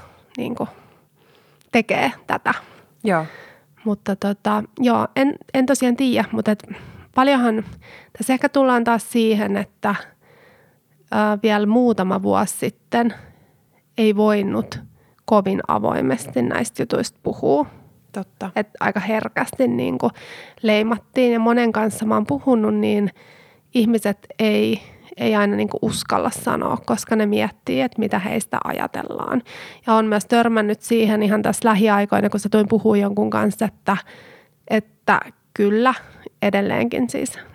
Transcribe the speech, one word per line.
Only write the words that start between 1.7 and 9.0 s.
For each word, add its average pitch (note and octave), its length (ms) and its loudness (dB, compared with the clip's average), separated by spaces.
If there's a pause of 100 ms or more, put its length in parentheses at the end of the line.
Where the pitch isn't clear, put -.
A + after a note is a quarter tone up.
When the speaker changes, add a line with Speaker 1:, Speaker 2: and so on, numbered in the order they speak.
Speaker 1:
tekee A3+ 400 0 (160)
tätä. - 260 -2 (500)
Speaker 2:
Joo. E3+ 220 0 (580)
Speaker 1:
Mutta G3+ 320 -4
tota, G#3 480 -2 (160)
joo, A#3 360 2
en, C4+ 200 0 (180)
en C4 120 2
tosiaan B3+ 300 2
tiedä, A#3+ 360 0
mutta A3 200 -2
et G#3 120 -2 (520)
paljonhan B3 480 2 (540)
tässä C4 160 0
ehkä C#4 160 0
tullaan B3+ 340 2
taas A#3 280 -2